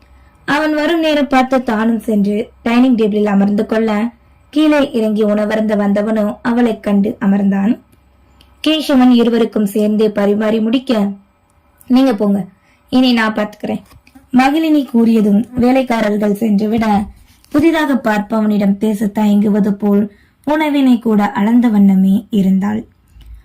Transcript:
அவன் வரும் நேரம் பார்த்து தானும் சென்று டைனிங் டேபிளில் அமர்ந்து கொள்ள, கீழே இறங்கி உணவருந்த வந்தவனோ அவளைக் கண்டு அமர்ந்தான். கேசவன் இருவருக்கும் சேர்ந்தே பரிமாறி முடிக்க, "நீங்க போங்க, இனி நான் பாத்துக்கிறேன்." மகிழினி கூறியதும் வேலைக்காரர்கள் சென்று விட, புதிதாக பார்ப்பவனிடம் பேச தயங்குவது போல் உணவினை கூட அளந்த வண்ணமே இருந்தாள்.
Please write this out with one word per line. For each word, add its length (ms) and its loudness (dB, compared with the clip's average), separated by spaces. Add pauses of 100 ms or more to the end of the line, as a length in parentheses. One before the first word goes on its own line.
(440)
அவன் 300 -2
வரும் 260 -2
நேரம் 280 0
பார்த்து 340 0
தானும் 360 -2
சென்று 520 -2 (120)
டைனிங் 320 2
டேபிளில் 320 0
அமர்ந்து 400 0
கொள்ள, 440 -2 (400)
கீழே 420 0
இறங்கி 320 -2
உணவருந்த 520 -2
வந்தவனோ 680 -2
அவளைக் 400 -2
கண்டு 380 0
அமர்ந்தான். 600 0 (840)
கேசவன் 440 2
இருவருக்கும் 560 0
சேர்ந்தே 420 -2
பரிமாறி 520 -2
முடிக்க, 480 -2 (800)
"நீங்க 280 2
போங்க, 300 -2 (440)
இனி 240 2
நான் 220 -2
பாத்துக்கிறேன்." 480 -8 (500)
மகிழினி 640 2
கூறியதும் 560 2
வேலைக்காரர்கள் 840 0
சென்று 340 0
விட, 380 0 (420)
புதிதாக 460 0
பார்ப்பவனிடம் 840 -2
பேச 300 -2
தயங்குவது 680 0
போல் 380 0 (340)
உணவினை 520 0
கூட 320 0
அளந்த 380 2
வண்ணமே 640 2
இருந்தாள். 560 0 (580)